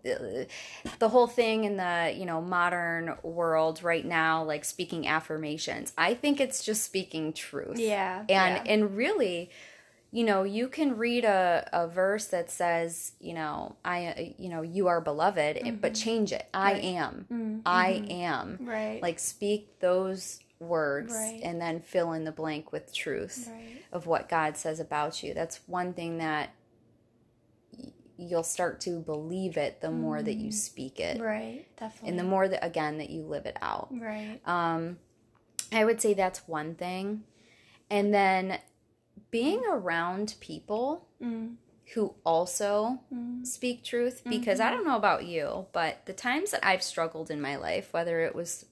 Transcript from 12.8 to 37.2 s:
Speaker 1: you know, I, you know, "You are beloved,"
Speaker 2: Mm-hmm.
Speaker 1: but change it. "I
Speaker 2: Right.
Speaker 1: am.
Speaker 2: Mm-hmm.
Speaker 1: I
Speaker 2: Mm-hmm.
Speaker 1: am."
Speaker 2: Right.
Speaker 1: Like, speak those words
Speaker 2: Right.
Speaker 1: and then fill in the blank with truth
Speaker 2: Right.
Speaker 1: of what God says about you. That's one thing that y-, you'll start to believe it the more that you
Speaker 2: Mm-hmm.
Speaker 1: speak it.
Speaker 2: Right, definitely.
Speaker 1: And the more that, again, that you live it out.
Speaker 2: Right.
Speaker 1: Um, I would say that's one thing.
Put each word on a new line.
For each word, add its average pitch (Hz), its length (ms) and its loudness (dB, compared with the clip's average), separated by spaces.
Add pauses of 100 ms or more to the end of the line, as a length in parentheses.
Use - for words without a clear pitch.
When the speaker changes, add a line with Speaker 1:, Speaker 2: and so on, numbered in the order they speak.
Speaker 1:
you 170 140 -8
know, 156 500 -6
I, 175 540 -4
you 185 100 -8
know, 165 140 -4
"You 175 260 0
are 170 120 4
beloved," 156 580 2
Speaker 2:
Mm-hmm. 233 180 -4
Speaker 1:
but 202 180 0
change 220 380 0
it. - 220 -4
"I 196 180 6
Speaker 2:
Right. - 120 0
Speaker 1:
am. 180 460 -2
Speaker 2:
Mm-hmm. 220 360 -4
Speaker 1:
I 180 260 6
Speaker 2:
Mm-hmm. 202 200 -2
Speaker 1:
am." 170 500 -2
Speaker 2:
Right. 220 400 -4
Speaker 1:
Like, 170 160 0
speak - 640 -2
those 190 600 0 (180)
words 160 540 0
Speaker 2:
Right. 220 320 -2
Speaker 1:
and 170 160 -2
then 165 200 -2
fill 170 320 0
in 160 120 -2
the 156 80 -4
blank 156 400 -6
with - 220 -10
truth - 580 -4
Speaker 2:
Right. 226 300 -18 (100)
Speaker 1:
of 170 140 -6
what 165 220 2
God 156 280 0
says 156 240 -4
about 151 420 -2
you. - 120 -8
That's 165 320 -4
one 180 260 -2
thing 170 260 -6
that 156 320 -2 (1300)
y-, - 160 -18 (240)
you'll 175 280 0
start - 380 -2
to 175 180 -2
believe 165 580 -4
it 143 240 -2
the 160 80 -2
more 156 320 -2
that - 120 -2
you - 140 -4
Speaker 2:
Mm-hmm. - 40 -4
Speaker 1:
speak - 480 -6
it. - 200 -2
Speaker 2:
Right, 226 460 -6 (120)
definitely. 220 320 -10
Speaker 1:
And 180 80 -2
the 180 60 0
more 190 240 4
that, 190 160 0
again, 156 340 -2
that 151 120 -8
you 160 140 -6
live 151 200 -6
it - 160 -8
out. - 300 -4
Speaker 2:
Right. 214 560 -8
Speaker 1:
Um, 170 520 0 (760)
I 220 120 6
would 220 160 4
say 208 140 4
that's 185 340 0
one 160 280 -4
thing. 190 480 -6 (680)